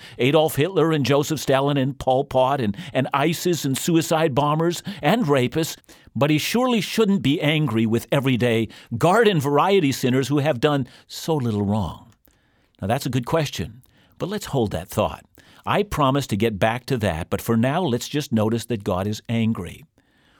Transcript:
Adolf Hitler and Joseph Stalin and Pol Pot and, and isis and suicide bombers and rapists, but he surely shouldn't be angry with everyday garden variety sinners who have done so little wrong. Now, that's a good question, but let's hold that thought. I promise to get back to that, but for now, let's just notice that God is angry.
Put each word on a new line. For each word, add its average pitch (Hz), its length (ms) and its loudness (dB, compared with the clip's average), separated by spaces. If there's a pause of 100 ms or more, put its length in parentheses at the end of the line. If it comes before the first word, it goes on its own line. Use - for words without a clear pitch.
(180)
Adolf 151 380 4
Hitler 160 360 2
and 147 120 0
Joseph 143 360 0
Stalin 143 360 2
and 135 220 0
Pol 131 260 0
Pot 131 360 0
and, 101 160 -2 (160)
and 135 200 0
isis 160 520 0
and 135 120 -2
suicide 160 600 0
bombers 151 480 0 (180)
and 202 220 2
rapists, 143 520 0 (380)
but 139 160 2
he 151 80 4
surely 240 420 0
shouldn't 196 420 0
be 135 180 0
angry 143 460 0
with 113 260 0
everyday 120 560 0 (280)
garden 190 440 4
variety 147 500 2
sinners 131 380 0
who 147 100 0
have 139 220 0
done 143 260 0 (220)
so - 260 -6
little 117 280 0
wrong. 98 500 -4 (680)
Now, 95 60 -6
that's 127 200 -2
a 135 40 -2
good 120 160 -2
question, 135 560 -4 (340)
but 156 120 -6
let's 202 180 -8
hold 117 240 -2
that 87 180 -8
thought. - 360 -4 (440)
I 156 140 0
promise 143 460 0
to 110 80 -2
get 107 240 0
back 113 260 0
to 139 120 -2
that, 87 300 -2
but 101 140 -4
for 117 140 0
now, 135 260 2
let's - 260 -2
just 143 220 -6
notice 113 360 0
that 107 180 -6
God 98 240 -2
is 107 200 -6
angry. 104 560 -2 (560)